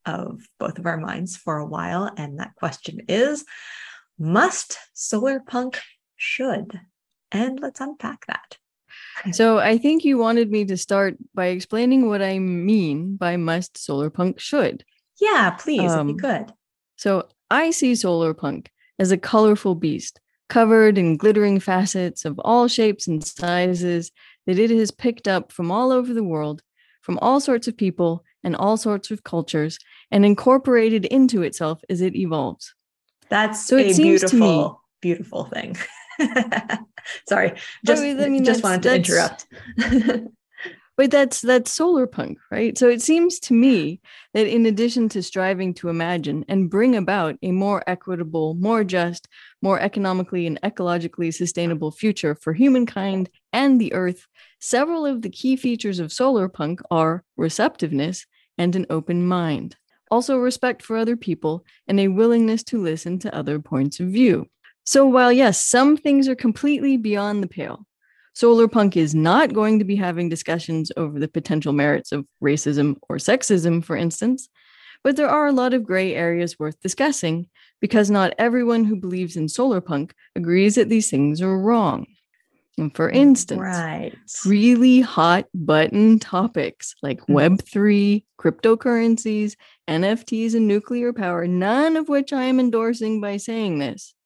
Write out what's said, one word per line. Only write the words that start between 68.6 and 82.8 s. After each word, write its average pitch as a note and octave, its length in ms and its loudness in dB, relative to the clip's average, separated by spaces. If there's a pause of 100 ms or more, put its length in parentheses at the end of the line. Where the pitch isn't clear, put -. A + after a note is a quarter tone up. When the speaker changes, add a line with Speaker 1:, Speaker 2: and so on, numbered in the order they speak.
Speaker 2:
punk G#3 300 4
is D#3 160 2
not E3+ 400 4
going G#3+ 240 2
to G#3 80 2
be G3+ 100 -2
having F3 320 -2
discussions E3 720 -4
over D3+ 200 -6
the D3+ 80 -2
potential D#3 460 -4
merits D3 400 0
of C#3+ 140 -6 (180)
racism C#3+ 500 0 (140)
or - 80 -6
sexism, E3+ 680 0
for D#3+ 140 -6
instance, G#3+ 540 -4 (520)
but C4+ 140 0
there D4 140 0
are D4 160 2
a C#4+ 60 2
lot B3+ 200 2
of B3+ 100 0
gray F#3 320 -2
areas E3+ 440 -2
worth D3+ 240 -8
discussing F3+ 640 -2 (320)
because G#3 300 2
not G3 280 2
everyone A#3 460 2
who G#3+ 100 0
believes F3+ 440 -6
in D#3 100 -4
solar A#3+ 320 0
punk D#3 320 -6 (240)
agrees F3+ 380 2
that A3+ 160 2
these A3 180 2
things D3 320 0
are F#3+ 180 0
wrong. G3+ 460 0 (720)
And D#3 180 -4